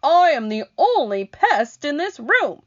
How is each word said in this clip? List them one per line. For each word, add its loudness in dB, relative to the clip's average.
I 4
am -2
the -6
only 0
pest -2
in -4
this -6
room -2